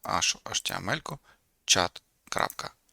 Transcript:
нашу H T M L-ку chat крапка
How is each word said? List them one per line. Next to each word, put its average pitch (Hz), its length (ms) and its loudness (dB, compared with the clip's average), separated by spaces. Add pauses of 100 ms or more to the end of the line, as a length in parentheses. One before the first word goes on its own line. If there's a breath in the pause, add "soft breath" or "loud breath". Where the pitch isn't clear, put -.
нашу - 340 0
H - 340 -4
T 90 120 -4
M 98 60 -2
L-ку 147 280 -6 (480 soft breath)
chat - 340 4 (280)
крапка - 420 -2 (220)